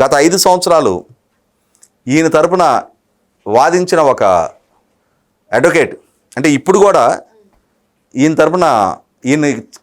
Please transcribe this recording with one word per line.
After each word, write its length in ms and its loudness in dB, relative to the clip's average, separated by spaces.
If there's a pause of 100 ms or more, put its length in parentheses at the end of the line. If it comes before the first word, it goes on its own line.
గత 100 0
ఐదు 240 2
సంవత్సరాలు 680 0 (1040)
ఈయన 200 0
తరపున 560 0 (640)
వాదించిన 520 0
ఒక 240 0 (1300)
అడ్వకేట్, 440 0 (420)
అంటే 140 -2
ఇప్పుడు 260 0
కూడా 440 2 (920)
ఈయన 200 0
తరపున 640 0 (280)
ఈయన 340 -2 (240)